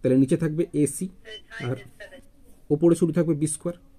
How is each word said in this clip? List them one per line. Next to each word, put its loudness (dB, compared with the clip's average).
তাহলে 2
নিচে 2
থাকবে -2
এসি, -4
আর -4
ওপরে 4
শুধু 2
থাকবে 2
বি -2
স্কয়ার। -8